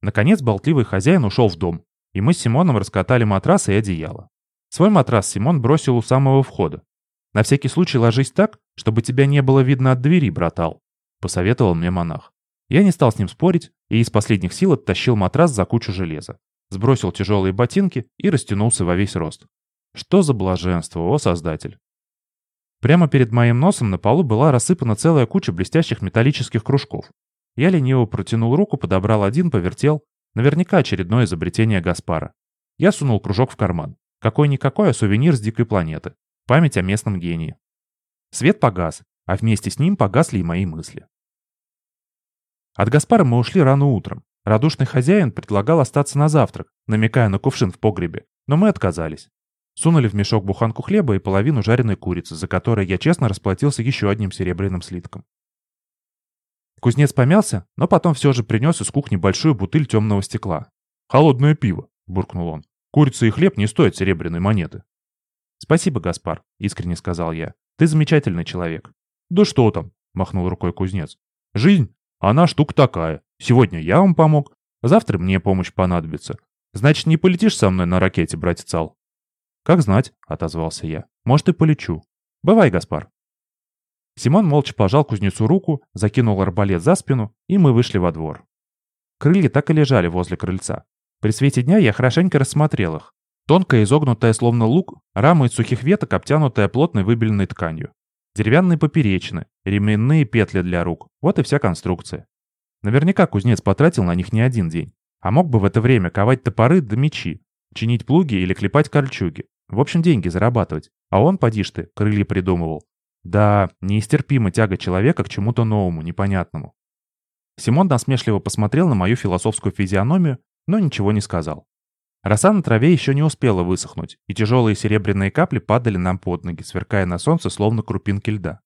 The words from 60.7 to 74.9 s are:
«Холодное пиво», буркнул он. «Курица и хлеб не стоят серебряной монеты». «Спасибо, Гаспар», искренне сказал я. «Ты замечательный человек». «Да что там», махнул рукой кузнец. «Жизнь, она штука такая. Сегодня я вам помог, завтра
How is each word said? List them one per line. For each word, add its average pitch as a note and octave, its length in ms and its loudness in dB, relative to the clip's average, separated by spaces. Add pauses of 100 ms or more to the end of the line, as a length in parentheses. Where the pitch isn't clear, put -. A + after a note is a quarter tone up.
«Холодное C#3+ 460 4
пиво», G2 340 -4 (180)
буркнул F2+ 420 -6
он. D#2 160 -12 (260)
«Курица C3+ 360 2
и A2 40 4
хлеб F3 280 0
не G#2 80 0
стоят G#2 300 2
серебряной E2+ 440 -4
монеты». F#2+ 420 -2 (760)
«Спасибо, D#3 420 -2
Гаспар», E2 420 -8 (160)
искренне F2 380 -6
сказал E2+ 360 -8
я. D#2+ 220 -10 (220)
«Ты E3 100 2
замечательный D3 580 0
человек». E2 480 -8 (360)
«Да G3 160 4
что A#2+ 260 2
там», - 220 -8 (220)
махнул F#2 340 -4
рукой F2+ 240 -4
кузнец. F#2 460 -8 (340)
«Жизнь, C#3+ 420 2 (240)
она A#2+ 280 4
штука - 280 0
такая. E2 480 0 (160)
Сегодня A#2 420 2
я F2+ 200 2
вам F#3+ 140 4
помог, D#3 420 2 (260)
завтра C3 360 2